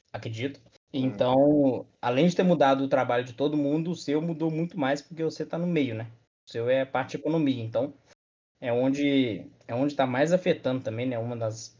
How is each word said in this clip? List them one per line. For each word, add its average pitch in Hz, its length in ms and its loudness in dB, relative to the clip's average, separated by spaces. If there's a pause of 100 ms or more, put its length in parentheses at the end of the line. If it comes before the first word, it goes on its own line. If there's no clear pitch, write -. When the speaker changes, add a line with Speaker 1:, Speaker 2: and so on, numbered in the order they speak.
(120)
Speaker 1:
acredito. 117 480 -8 (340)
Speaker 2:
Hum. 139 120 -4
Speaker 1:
Então, 131 800 4 (160)
além 131 260 2
de 170 80 2
ter 196 80 2
mudado 139 400 4
o 135 40 -2
trabalho 127 360 2
de 127 100 -10
todo 147 240 0
mundo, 151 340 0
o 165 40 -4
seu 147 260 -2
mudou 160 300 -2
muito 170 280 -4
mais 143 220 0
porque 160 220 -10
você 156 220 -4
tá 160 120 -8
no 175 100 -2
meio, 143 280 0
né? 113 120 -8 (420)
Seu 117 200 -4
é 131 120 4
a 131 40 0
parte 131 260 -4
de 147 60 -8
economia, 143 460 0
então 113 300 -4 (680)
é 123 100 -2
onde, 135 720 2 (220)
é 117 80 -8
onde 143 200 -2
tá 135 120 2
mais 139 240 0
afetando 156 500 0
também, 117 240 -6
né? 123 140 -2
Uma 120 160 -6
das 113 440 -8